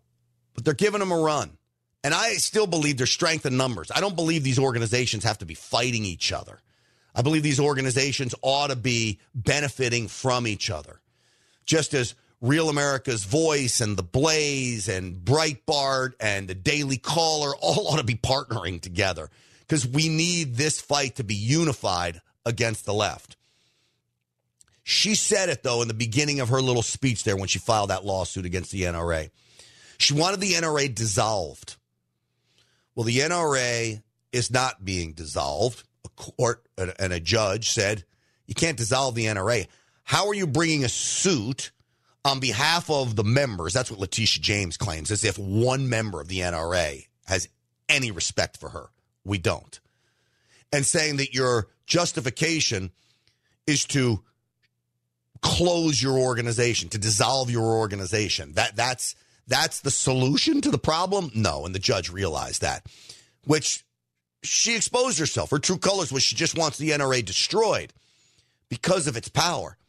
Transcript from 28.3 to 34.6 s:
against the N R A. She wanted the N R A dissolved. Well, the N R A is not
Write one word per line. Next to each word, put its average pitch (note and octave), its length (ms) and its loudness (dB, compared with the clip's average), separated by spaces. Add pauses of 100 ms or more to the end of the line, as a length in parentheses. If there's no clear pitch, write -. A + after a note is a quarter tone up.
against F2+ 260 -4
the F#2 160 -2
N E2+ 80 -2
R E2+ 180 -2
A. D#2 180 -4 (680)
She - 160 2
wanted F3+ 260 2
the F#3+ 140 0
N E3 80 0
R D3+ 160 0
A C#3+ 80 2
dissolved. G#2+ 880 -2 (1200)
Well, A#2+ 100 -2
the A#2+ 160 4
N D#3 100 0
R E3 240 2
A A#2 460 -2 (300)
is B2 180 0
not B2 340 0